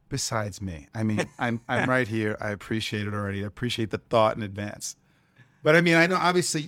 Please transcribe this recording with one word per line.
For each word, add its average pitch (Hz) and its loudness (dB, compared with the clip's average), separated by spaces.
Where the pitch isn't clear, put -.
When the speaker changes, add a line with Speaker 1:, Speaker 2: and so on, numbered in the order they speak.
Speaker 1:
besides 110 -4
me. 85 -8
I 110 -4
mean, 107 0
Speaker 2:
<laughs> - -18
Speaker 1:
I'm, 117 -2
I'm 127 0
right 127 2
here. 107 -2
I 107 -4
appreciate 104 -4
it 104 -6
already. 101 -4
I 101 -6
appreciate 117 -4
the 110 -4
thought 113 4
in 113 -6
advance. 104 -8
But, 156 6
I 175 8
mean, 170 4
I 165 8
know 170 0
obviously 165 2